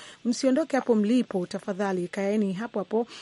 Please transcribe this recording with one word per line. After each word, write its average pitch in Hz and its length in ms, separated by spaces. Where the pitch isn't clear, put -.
msiondoke 262 520
hapo 247 180
mlipo, 208 520
tafadhali 190 600
kaeni 196 460
hapo 220 260
hapo. 220 280